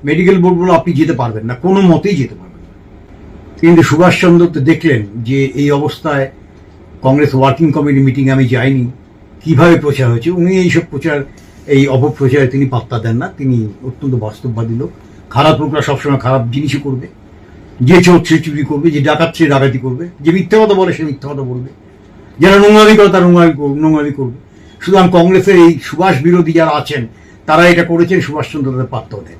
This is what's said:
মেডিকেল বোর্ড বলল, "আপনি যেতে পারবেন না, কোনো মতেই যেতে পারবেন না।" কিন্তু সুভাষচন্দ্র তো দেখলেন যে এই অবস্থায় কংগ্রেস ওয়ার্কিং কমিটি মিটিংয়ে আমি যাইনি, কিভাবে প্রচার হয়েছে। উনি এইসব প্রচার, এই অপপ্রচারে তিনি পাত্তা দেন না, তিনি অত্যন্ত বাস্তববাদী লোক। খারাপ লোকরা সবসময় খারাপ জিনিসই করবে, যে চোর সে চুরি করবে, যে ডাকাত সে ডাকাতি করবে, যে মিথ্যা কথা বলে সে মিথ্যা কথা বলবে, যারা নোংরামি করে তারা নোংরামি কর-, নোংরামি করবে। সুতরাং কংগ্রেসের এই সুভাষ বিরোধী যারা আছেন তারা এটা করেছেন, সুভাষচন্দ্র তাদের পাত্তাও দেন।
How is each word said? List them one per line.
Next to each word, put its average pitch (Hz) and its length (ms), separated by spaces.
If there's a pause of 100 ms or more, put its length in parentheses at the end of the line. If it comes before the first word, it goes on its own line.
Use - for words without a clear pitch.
মেডিকেল 180 360
বোর্ড 175 160
বলল, 180 140
"আপনি 170 220
যেতে 143 200
পারবেন 113 320
না, 123 80
কোনো 190 280
মতেই 185 340
যেতে 131 200
পারবেন - 220
না।" - 160 (880)
কিন্তু 165 240
সুভাষচন্দ্র 175 640
তো 160 120
দেখলেন 147 460 (100)
যে 131 300
এই 143 260
অবস্থায় 143 600 (720)
কংগ্রেস 139 340
ওয়ার্কিং 139 360
কমিটি 143 280
মিটিংয়ে 135 320
আমি 135 160
যাইনি, 127 440 (520)
কিভাবে 165 360
প্রচার 131 320
হয়েছে। 117 200
উনি 180 260
এইসব 175 320
প্রচার, 147 360 (420)
এই 139 200
অপপ্রচারে 135 600
তিনি 135 180
পাত্তা 123 340
দেন 113 180
না, 180 200
তিনি 123 320 (140)
অত্যন্ত 127 320
বাস্তববাদী 113 600
লোক। 131 160 (380)
খারাপ 147 320
লোকরা 151 200
সবসময় 139 360
খারাপ 127 340
জিনিসই 143 260
করবে, 135 300 (720)
যে 175 220
চোর 180 220
সে 160 140
চুরি 151 240
করবে, 151 280
যে 147 100
ডাকাত 151 340
সে 160 120
ডাকাতি 135 320
করবে, 131 300 (120)
যে 156 100
মিথ্যা 208 340
কথা 208 80
বলে 185 200
সে 156 100
মিথ্যা 143 260
কথা 139 120
বলবে, 127 280 (680)
যারা 190 200
নোংরামি 214 380
করে 208 100
তারা 185 180
নোংরামি 175 280
কর-, 139 220
নোংরামি 151 360
করবে। 131 260 (420)
সুতরাং 185 320
কংগ্রেসের 185 440
এই 170 280
সুভাষ 160 380
বিরোধী 170 300
যারা 160 200
আছেন 147 360 (380)
তারা 160 220
এটা 170 160
করেছেন, 170 380
সুভাষচন্দ্র 147 500
তাদের 127 140
পাত্তাও 110 360
দেন। 80 180